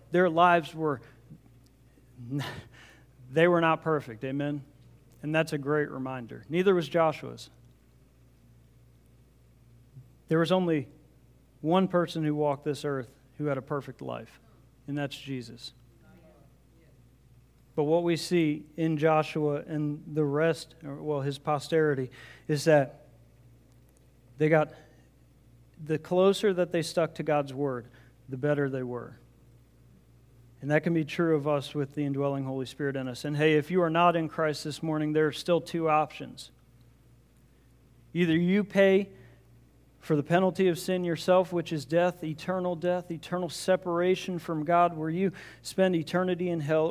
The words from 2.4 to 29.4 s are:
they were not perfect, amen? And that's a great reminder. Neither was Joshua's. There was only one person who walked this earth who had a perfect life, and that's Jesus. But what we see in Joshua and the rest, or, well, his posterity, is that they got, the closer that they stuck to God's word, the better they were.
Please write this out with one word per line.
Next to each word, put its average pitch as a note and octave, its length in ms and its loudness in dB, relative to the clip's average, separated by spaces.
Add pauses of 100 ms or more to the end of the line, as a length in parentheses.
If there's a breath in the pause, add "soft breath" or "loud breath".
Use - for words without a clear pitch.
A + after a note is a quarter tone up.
they D#3+ 160 6
were F3 120 4
not D#3+ 220 2
perfect, B2+ 400 -4
amen? C#3+ 400 -4 (600)
And D3+ 100 -4
that's D#3+ 180 0
a D#3 60 -2
great C#3+ 320 -2
reminder. B2+ 580 -10
Neither F#3 240 2
was E3+ 160 2
Joshua's. D3 600 -2 (2750)
There D#3+ 100 2
was E3 140 2
only E3+ 340 0 (760)
one F3+ 260 2
person E3+ 340 -2
who D3+ 140 0
walked C#3+ 260 -2
this D3 220 -6
earth C3+ 260 -6 (280)
who D3+ 80 -4
had C#3 120 -2
a B2 40 -10
perfect C3+ 380 -8
life, A#2 400 -12 (460)
and C#3+ 100 -6
that's C#3+ 200 -6
Jesus. A#2+ 560 -12 (2000)
But D3 40 4
what D#3+ 180 4
we E3+ 140 2
see D#3+ 480 0 (120)
in D#3+ 220 0
Joshua D3+ 680 2
and D3+ 360 -4 (100)
the D3+ 100 0
rest, D#3 520 0 (100)
or, C#3+ 120 -12
well, D3+ 260 -4
his C#3 160 -4
posterity, D3 720 0 (360 loud breath)
is D3+ 180 -2
that D3 420 4 (1300)
they D3+ 140 2
got, D3+ 220 2 (1080 loud breath)
the D3+ 160 -4
closer F#3+ 540 2
that F3 200 -2
they E3+ 100 0
stuck D#3+ 320 -2
to - 80 -8
God's D3 320 -2
word, B2+ 340 -4 (400 soft breath)
the C3 80 -10
better C#3+ 320 0
they C3 140 -6
were. A#2+ 360 -10 (1400)